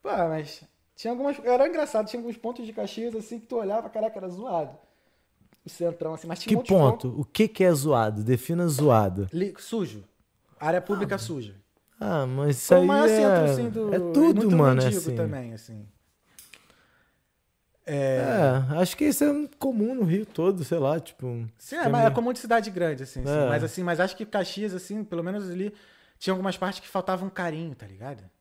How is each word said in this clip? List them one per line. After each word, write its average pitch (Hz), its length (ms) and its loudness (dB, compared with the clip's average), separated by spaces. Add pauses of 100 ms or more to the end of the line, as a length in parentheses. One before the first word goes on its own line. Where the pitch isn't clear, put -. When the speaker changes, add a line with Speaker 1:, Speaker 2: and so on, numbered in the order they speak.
Speaker 1:
Pô, - 80 -10 (180)
mas 156 340 -6 (360)
tinha 233 140 -8
algumas, 277 340 -4
era 247 200 4
engraçado, 294 440 -2
tinha 247 100 -8
alguns 233 160 -10
pontos 233 300 -10
de 214 80 -14
Caxias, 220 420 -8
assim, 220 240 -10
que 220 80 -20
tu 254 80 -8
olhava, 214 340 -4
caraca, 220 300 -6
era 185 80 -10
zoado. 175 440 -6 (920)
O 165 40 -16
centrão, 170 460 -6
assim, 170 120 -16
mas 165 120 -8
tinha - 100 -10
Speaker 2:
Que 214 80 4
Speaker 1:
outros 196 200 2
Speaker 2:
ponto? 139 340 4
Speaker 1:
pontos. 151 100 -6
Speaker 2:
O - 20 -2
que - 240 0
que 202 160 0
é 180 80 8
zoado? 120 520 2
Defina 165 440 0
zoado. 113 600 4
Speaker 1:
Isso. 156 100 -6
Li-, 196 200 -4
sujo. 120 460 -6 (560)
Área 165 220 0
pública 196 340 -2
Speaker 2:
Ah, - 20 -6
Speaker 1:
suja. 123 380 -8 (420)
Speaker 2:
ah, 180 280 0
mas 135 320 0
isso - 100 -8
Speaker 1:
Foi 180 100 8
o 180 40 8
Speaker 2:
aí 180 60 4
Speaker 1:
maior 185 220 6
Speaker 2:
é, 214 60 4
Speaker 1:
centro, 190 300 6
assim, 131 240 2
do, 214 240 -2
Speaker 2:
é - 40 2
Speaker 1:
e 175 140 -2
Speaker 2:
tudo, 285 300 6
Speaker 1:
muito 190 160 6
Speaker 2:
mano, 131 240 6
é - 20 4
Speaker 1:
mendigo 127 180 0
Speaker 2:
assim. 127 140 -4
Speaker 1:
também, 117 380 -6
assim. 110 320 -16 (2000)
É. 135 840 2
Speaker 2:
É... 151 80 -2
acho 180 160 0
que - 100 -2
isso 285 200 2
é 294 220 0 (120)
comum 240 340 0
no 247 100 -2
Rio 190 220 0
todo, 180 380 -2
sei 165 160 -2
lá, 147 220 0
tipo, 120 440 -10 (120)
Speaker 1:
Sim, - 180 -14
é, 339 80 -4
Speaker 2:
tem 247 80 2
Speaker 1:
mas 240 140 2
é - 20 8
Speaker 2:
uma - 80 6
Speaker 1:
comum 240 160 0
de 226 80 -6
cidade 220 320 0
grande, 160 320 -2
assim, 131 220 -10
sim. 139 40 -2
Speaker 2:
É. 143 200 2
Speaker 1:
Mas 117 140 2
assim, 180 200 -6
mas 175 160 -2
acho 185 160 0
que 220 100 -10
Caxias, 196 480 -4
assim, 202 300 -8
pelo 170 180 -6
menos 190 280 -6
ali, 190 240 -6 (440)
tinha 190 160 -4
algumas 185 220 -2
partes 190 240 -6
que - 80 -20
faltava 185 380 -4
um 196 40 -6
carinho, 165 460 -8
tá 113 100 -20
ligado? 101 380 -16 (180)